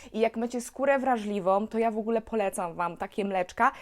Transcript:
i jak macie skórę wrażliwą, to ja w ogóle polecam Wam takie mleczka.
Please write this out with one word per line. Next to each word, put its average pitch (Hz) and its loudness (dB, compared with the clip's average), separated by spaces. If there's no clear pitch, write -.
i 214 -2
jak 220 2
macie 240 -4
skórę 277 2
wrażliwą, 208 0
to 220 -4
ja 226 2
w 214 -4
ogóle 226 0
polecam 190 -2
Wam 170 -2
takie 196 -4
mleczka. 196 2